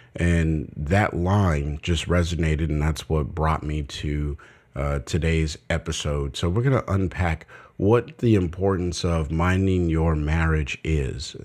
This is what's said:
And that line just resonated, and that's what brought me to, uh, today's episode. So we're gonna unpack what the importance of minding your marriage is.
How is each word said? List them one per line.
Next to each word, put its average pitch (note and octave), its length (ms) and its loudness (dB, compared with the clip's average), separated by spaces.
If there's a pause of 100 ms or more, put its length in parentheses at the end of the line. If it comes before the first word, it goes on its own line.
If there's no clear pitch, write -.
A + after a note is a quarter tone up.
(140)
And D#2+ 640 2
that F2+ 400 0
line E2+ 640 2
just - 260 -2
resonated, E2 600 2
and D2 140 0
that's D#2 260 -2
what D2+ 260 -2
brought D#2 280 0
me D2+ 220 -4
to, D2 520 -6 (400)
uh, C#2+ 300 -2
today's D#2+ 500 0 (140)
episode. D2 640 -4
So F2 140 0
we're A2 120 0
gonna C3 260 2
unpack F2+ 580 -2 (320)
what A#2 400 2
the A#2 160 4
importance F2+ 680 0
of E2 280 0
minding F2+ 580 2
your D#2+ 260 2
marriage D#2 720 0
is. C2+ 600 -2